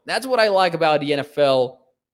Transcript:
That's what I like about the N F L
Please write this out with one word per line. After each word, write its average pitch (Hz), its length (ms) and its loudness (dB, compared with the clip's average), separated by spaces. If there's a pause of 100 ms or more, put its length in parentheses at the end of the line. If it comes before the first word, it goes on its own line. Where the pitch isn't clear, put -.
That's 208 200 -6
what 254 120 0
I 220 100 2
like 185 260 2
about 156 260 0
the 147 120 -4
N 139 80 -2
F 139 160 -14
L 135 500 0 (280)